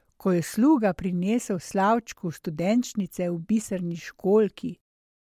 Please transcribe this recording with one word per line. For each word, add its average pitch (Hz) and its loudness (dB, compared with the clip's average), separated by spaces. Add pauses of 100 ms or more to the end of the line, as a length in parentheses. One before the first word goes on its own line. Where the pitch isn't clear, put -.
(180)
ko 190 0
je 175 2
sluga 220 2
prinesel 185 -2
Slavčku 202 0
studenčnice 180 -2
v 175 -2
biserni 180 -2
školjki 185 0 (600)